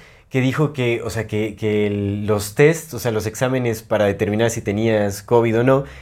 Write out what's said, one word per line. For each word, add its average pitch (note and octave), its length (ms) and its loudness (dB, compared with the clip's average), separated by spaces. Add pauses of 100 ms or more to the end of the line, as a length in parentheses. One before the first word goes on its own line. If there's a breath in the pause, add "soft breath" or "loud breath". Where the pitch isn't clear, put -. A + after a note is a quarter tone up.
(300 loud breath)
que C3 120 0
dijo C3 320 0
que, A#2+ 320 -2
o A2 40 -6
sea, A2 180 -4
que, G#2+ 280 -4
que G#2+ 320 0
el, G2+ 380 -2
los G#2 300 -2
test, D#3 380 2
o A#2 60 -8
sea, A#2+ 120 -2
los G#2+ 160 -2
exámenes B2 560 -2
para G#2+ 220 2
determinar G#2 440 0
si A2+ 120 -4
tenías G#2 640 0
covid A#2 360 4
o A#2+ 40 2
no, C3+ 200 4 (180 loud breath)